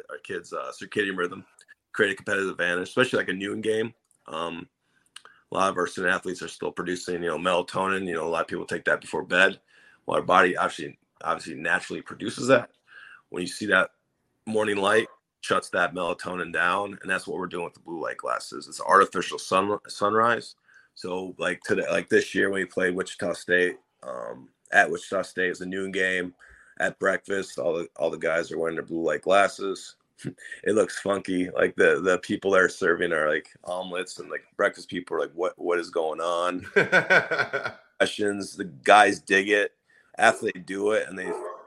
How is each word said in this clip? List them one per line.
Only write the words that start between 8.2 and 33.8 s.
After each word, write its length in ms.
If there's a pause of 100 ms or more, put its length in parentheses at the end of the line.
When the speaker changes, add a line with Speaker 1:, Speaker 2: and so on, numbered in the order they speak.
Speaker 1:
a 40
lot 140
of 40
people 180
take 200
that 160
before 220
bed. 360 (460)
Well, 100
our 80
body 320
obviously, 420 (240)
obviously 340
naturally 460
produces 460
that. 220 (640)
When 100
you 60
see 180
that 240 (560)
morning 320
light, 320 (320)
shuts 300
that 220
melatonin 600
down, 480
and 100
that's 160
what 100
we're 100
doing 180
with 80
the 80
blue 200
light 140
glasses. 540
It's 100
artificial 600
sun-, 380 (120)
sunrise. 680 (400)
So, 420
like, 240
today, 280
like, 200
this 260
year 140
when 100
we 60
played 280
Wichita 380
State, 460 (260)
um, 460 (240)
at 180
Wichita 300
State, 300
it's 100
a 40
noon 280
game. 400 (480)
At 180
breakfast, 580
all 160
the, 220
all 140
the 80
guys 340
are 80
wearing 160
their 80
blue 200
light 180
glasses. 760 (260)
<laughs> 140 (300)
It 100
looks 240
funky. 520
Like, 260
the, 240
the 160
people 340
that 80
are 80
serving 460
are, 160
like, 180 (160)
omelets, 560